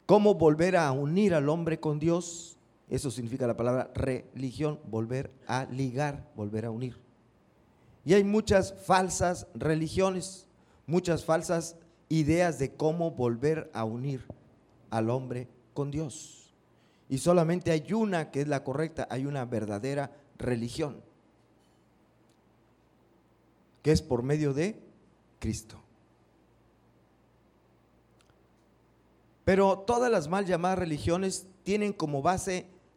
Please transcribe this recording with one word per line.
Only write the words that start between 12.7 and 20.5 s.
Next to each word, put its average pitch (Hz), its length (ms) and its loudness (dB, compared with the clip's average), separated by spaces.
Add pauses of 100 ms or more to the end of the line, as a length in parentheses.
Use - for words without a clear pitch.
cómo 165 360 0
volver 123 640 -2
a 113 120 -4
unir 123 400 -6 (640)
al 113 200 0
hombre 127 380 -4 (260)
con 143 180 -4
Dios. - 640 -10 (540)
Y 135 120 -2
solamente 175 520 4
hay 160 220 0
una 196 380 0
que 139 100 -2
es 147 80 -2
la 135 160 -2
correcta, 143 440 -4
hay 131 160 -4
una 143 200 -4
verdadera 120 640 -4 (260)
religión, 120 640 -4 (2750)